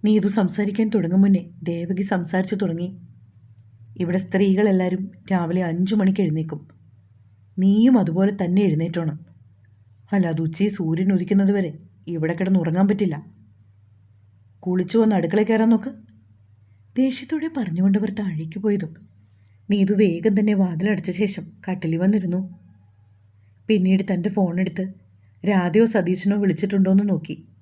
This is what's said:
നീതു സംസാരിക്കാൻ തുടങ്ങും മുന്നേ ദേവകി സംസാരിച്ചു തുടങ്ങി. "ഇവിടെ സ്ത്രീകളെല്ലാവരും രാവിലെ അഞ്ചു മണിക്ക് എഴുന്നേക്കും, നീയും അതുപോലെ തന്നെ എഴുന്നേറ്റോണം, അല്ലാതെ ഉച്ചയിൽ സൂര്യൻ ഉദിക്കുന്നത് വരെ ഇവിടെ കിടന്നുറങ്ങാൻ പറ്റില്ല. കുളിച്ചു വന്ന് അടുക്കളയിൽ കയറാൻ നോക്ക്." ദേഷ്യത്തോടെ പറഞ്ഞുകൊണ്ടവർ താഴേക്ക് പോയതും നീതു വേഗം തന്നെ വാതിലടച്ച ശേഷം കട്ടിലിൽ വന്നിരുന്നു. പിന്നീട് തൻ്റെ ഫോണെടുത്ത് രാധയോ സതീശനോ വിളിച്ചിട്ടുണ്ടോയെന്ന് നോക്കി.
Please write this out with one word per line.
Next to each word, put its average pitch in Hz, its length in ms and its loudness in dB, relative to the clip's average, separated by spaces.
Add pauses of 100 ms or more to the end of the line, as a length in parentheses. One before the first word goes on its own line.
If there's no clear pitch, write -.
നീതു 208 280 4
സംസാരിക്കാൻ 208 580 0
തുടങ്ങും 185 340 2
മുന്നേ 196 200 4 (200)
ദേവകി 170 420 -4
സംസാരിച്ചു 190 500 -2
തുടങ്ങി. 180 340 -4 (1040)
"ഇവിടെ 180 240 -2
സ്ത്രീകളെല്ലാവരും 190 840 2 (240)
രാവിലെ 180 360 0
അഞ്ചു 180 320 -2
മണിക്ക് 196 280 2
എഴുന്നേക്കും, 160 380 -2 (960)
നീയും 214 400 6
അതുപോലെ 185 380 2
തന്നെ 185 280 0
എഴുന്നേറ്റോണം, 165 540 -2 (960)
അല്ലാതെ 170 320 0
ഉച്ചയിൽ 190 300 -2
സൂര്യൻ 180 400 -2
ഉദിക്കുന്നത് 196 400 2
വരെ 185 180 -2 (360)
ഇവിടെ 165 280 -2
കിടന്നുറങ്ങാൻ 180 520 0
പറ്റില്ല. 196 280 0 (1500)
കുളിച്ചു 180 340 -2
വന്ന് 220 180 4
അടുക്കളയിൽ 190 340 0
കയറാൻ 226 220 2
നോക്ക്." 226 200 0 (1040)
ദേഷ്യത്തോടെ 277 560 -2
പറഞ്ഞുകൊണ്ടവർ 196 640 0
താഴേക്ക് 165 460 -8
പോയതും 202 340 -2 (760)
നീതു 202 260 2
വേഗം 190 400 2
തന്നെ 214 200 2
വാതിലടച്ച 185 580 -2
ശേഷം 190 300 -4 (180)
കട്ടിലിൽ 170 400 -4
വന്നിരുന്നു. 185 380 0 (1300)
പിന്നീട് 190 340 2
തൻ്റെ 180 260 -2
ഫോണെടുത്ത് 185 560 -2 (580)
രാധയോ 185 420 2
സതീശനോ 196 520 0
വിളിച്ചിട്ടുണ്ടോയെന്ന് 196 680 2
നോക്കി. 160 300 -4 (260)